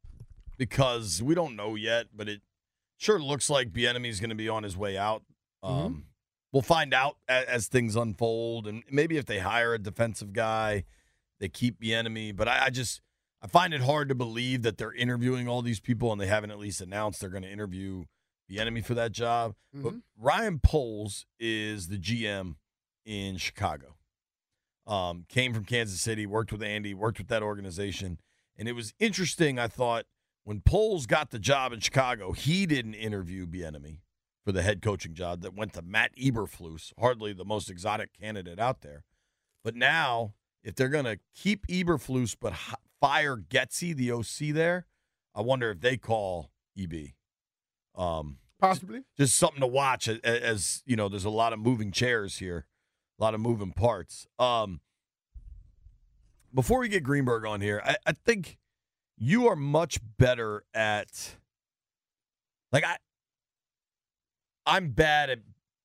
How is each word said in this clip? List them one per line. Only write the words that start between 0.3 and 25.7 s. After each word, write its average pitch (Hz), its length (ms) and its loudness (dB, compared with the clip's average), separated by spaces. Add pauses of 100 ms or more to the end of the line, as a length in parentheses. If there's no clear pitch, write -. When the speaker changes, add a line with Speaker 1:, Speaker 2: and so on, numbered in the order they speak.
Speaker 1:
because 117 640 0
we 139 140 2
don't 156 220 -2
know 107 180 -4
yet, 113 400 0
but 104 140 -8
it 104 120 -8 (560)
sure 214 220 2
looks 143 320 -2
like 127 220 2
Bieniemy 120 360 0
is 107 120 -6
gonna 113 160 -4
be 110 120 -4
on 110 140 -2
his 98 140 -8
way 98 200 -4
out. 107 280 -2 (380)
Speaker 2:
Mm-hmm. 90 160 -2
Speaker 1:
Um, - 260 -4 (480)
we'll 135 100 6
find 156 320 4
out 135 240 2 (100)
a-, 127 180 4
as 123 220 -2
things 117 260 2
unfold, 117 720 -2
and 107 240 -10
maybe 156 280 2
if 131 80 -4
they 104 140 -2
hire 117 340 2
a 117 40 -2
defensive 104 540 -4
guy, 110 520 0 (540)
they 98 120 -6
keep 120 280 -2
Bieniemy. 110 560 -2
But 107 140 0
I, 131 160 4
I 131 60 2
just, 123 320 -6 (400)
I - 40 -12
find 175 260 4
it 147 80 0
hard 143 300 2
to 131 40 2
believe 123 480 -2
that 113 140 2
they're 110 160 -6
interviewing 123 560 0
all 120 140 -2
these 120 180 -2
people 117 320 0
and 101 80 -4
they 98 60 -2
haven't 104 240 0
at 104 80 -12
least 104 220 -8
announced 101 400 -4
they're 98 100 -8
gonna 92 160 -8
interview 95 580 -8 (460)
Bieniemy 110 340 -4
for 117 100 -2
that 117 180 0
job. 117 420 0 (180)
But 139 180 -6
Speaker 2:
Mm-hmm. 226 80 -10 (200)
Speaker 1:
Ryan 170 400 2
Poles 107 680 0 (120)
is 107 500 -2
the 101 100 -4
G 110 280 -2
M 95 300 -4 (480)
in 98 340 -6
Chicago. 78 580 -4 (880)
Um, 90 420 -2
came 127 260 0
from 110 100 -4
Kansas 110 360 -2